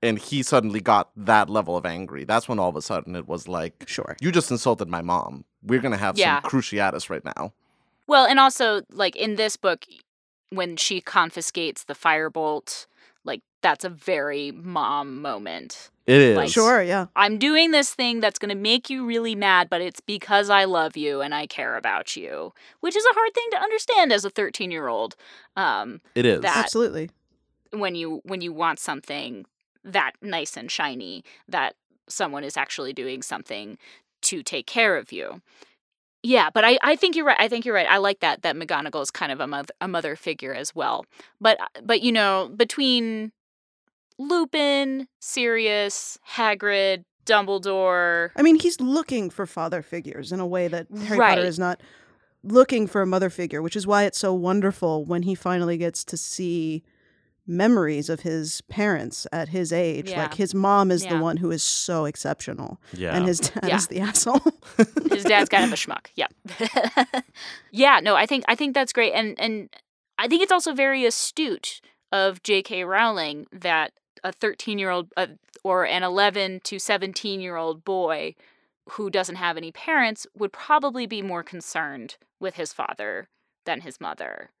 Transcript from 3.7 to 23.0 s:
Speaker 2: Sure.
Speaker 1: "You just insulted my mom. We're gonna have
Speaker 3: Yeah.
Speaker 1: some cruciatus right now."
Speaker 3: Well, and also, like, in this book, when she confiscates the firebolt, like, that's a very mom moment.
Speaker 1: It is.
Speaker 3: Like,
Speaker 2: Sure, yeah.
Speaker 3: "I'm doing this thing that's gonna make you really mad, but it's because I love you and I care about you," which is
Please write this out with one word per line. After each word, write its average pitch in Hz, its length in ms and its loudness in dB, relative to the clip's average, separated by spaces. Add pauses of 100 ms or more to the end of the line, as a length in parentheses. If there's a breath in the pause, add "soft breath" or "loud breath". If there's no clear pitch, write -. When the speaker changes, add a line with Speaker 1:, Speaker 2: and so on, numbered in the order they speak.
Speaker 2:
Sure. - 320 -10
Speaker 1:
"You 165 120 -2
just 170 200 2
insulted 113 360 0
my 85 140 -6
mom. 87 440 -4 (180)
We're 117 180 2
gonna 120 160 -2
have 98 200 -2
Speaker 3:
Yeah. 160 240 2
Speaker 1:
some - 80 -4
cruciatus 101 600 -2
right - 160 -6
now." - 280 -8 (540)
Speaker 3:
Well, 277 180 8
and 269 140 4
also, 240 420 4 (100)
like, 190 240 -2
in 214 200 -2
this 214 200 0
book, 180 300 -2 (640)
when 180 280 -4
she 185 220 -2
confiscates 165 840 -2
the 147 120 -12
firebolt, 156 920 -2 (360 soft breath)
like, - 180 -8 (200)
that's 170 240 2
a 185 40 -6
very 147 600 -4
mom 147 720 -4
moment. 98 680 -10 (180)
Speaker 1:
It 131 140 10
is. 117 160 8
Speaker 3:
Like, - 120 2
Speaker 2:
Sure, 233 320 4
yeah. 180 240 0 (100)
Speaker 3:
"I'm 208 220 4
doing 311 320 4
this 294 240 2
thing 240 260 -2
that's 214 200 0
gonna 202 160 -4
make 220 340 0
you 262 160 -6
really 233 300 -2
mad, 185 340 4
but 175 120 0
it's 180 180 -6
because 208 500 0
I 196 140 6
love 165 340 0
you 143 240 -2
and 143 140 -4
I 151 100 -4
care 123 300 -6
about 101 400 -4
you," 80 360 -10 (280 soft breath)
which 339 160 -2
is 427 160 2